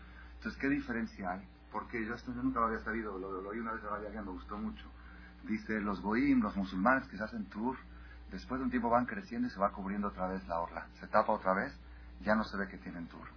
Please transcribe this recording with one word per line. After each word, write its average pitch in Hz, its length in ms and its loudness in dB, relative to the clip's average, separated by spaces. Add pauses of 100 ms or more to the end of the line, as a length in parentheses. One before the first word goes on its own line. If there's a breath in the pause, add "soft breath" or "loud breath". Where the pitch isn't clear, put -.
(360 loud breath)
Entonces, - 240 -6
¿qué 139 80 2
diferencia 113 640 0
hay? 95 160 -8 (240)
Porque 110 340 -2
yo 117 80 -2
esto 123 180 -6
yo 123 100 -6
nunca 127 180 2
lo 113 60 6
había 110 140 2
sabido, 107 380 -2
lo, 95 240 -4
lo 98 60 -6
oí 107 100 -4
una 113 140 -2
vez 110 100 -6
de 107 60 -6
Rabbi 104 160 -4
Yagen, 104 200 -6
me 101 60 -6
gustó 95 260 -8
mucho. 107 280 -4 (600 loud breath)
Dice, 107 360 0
los 101 200 0
goim, 123 400 6
los 101 160 4
musulmanes 98 520 4
que 104 80 -10
se 101 80 -2
hacen 110 220 -4
tur, 113 300 -2 (540 loud breath)
después 95 280 -4
de 131 60 -2
un 123 60 2
tiempo 120 180 2
van 120 180 6
creciendo 117 420 -2
y - 20 -6
se 95 100 -6
va 101 100 6
cubriendo 101 380 0
otra 92 200 0
vez 95 200 -2
la 85 120 2
orla. 85 260 -4 (120)
Se 95 100 -10
tapa 107 240 6
otra 95 200 4
vez, 107 260 0 (420 loud breath)
ya 107 140 6
no 110 100 6
se - 120 -6
ve 95 120 0
que 90 100 -10
tienen 85 280 -8
tur. - 200 -12 (100)